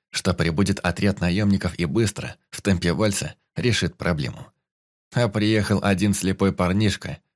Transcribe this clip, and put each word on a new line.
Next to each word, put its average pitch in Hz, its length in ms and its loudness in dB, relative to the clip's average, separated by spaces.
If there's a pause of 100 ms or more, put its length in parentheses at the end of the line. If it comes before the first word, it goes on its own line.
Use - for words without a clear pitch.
(100)
что - 240 -2
прибудет 82 460 0
отряд 95 400 0
наёмников 95 580 0
и 85 80 0
быстро, 104 500 -2 (140)
в - 100 -14
темпе 87 320 0
вальса, 101 420 -2 (220)
решит 92 400 0
проблему. 73 500 -4 (680)
А 120 140 2
приехал 104 540 2
один 101 300 2
слепой 95 400 0
парнишка, 95 640 -2 (180)